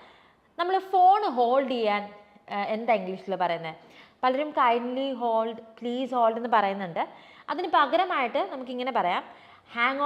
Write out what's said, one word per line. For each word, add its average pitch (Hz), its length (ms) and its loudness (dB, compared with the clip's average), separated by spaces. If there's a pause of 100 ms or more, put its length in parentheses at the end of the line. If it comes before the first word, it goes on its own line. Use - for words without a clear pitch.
(600)
നമ്മൾ 370 180 0
ഫോൺ 381 520 4
ഹോൾഡ് 247 420 2
ചെയ്യാൻ, 208 420 -2 (380)
ആ, 208 40 -8
എന്താ 220 380 -2
ഇംഗ്ലീഷിൽ 190 420 -4
പറയുന്നത്? 170 400 -4 (480)
പലരും 262 260 0
kindly 254 600 0 (140)
hold, 226 320 -2
please 240 540 -8 (100)
hold 226 180 2
എന്ന് 233 120 -6
പറയുന്നുണ്ട്. 196 600 0 (400)
അതിന് 349 240 -4
പകരമായിട്ട് 311 800 2
നമുക്കിങ്ങനെ 254 400 -6
പറയാം, 208 320 0 (540)
hang 269 280 0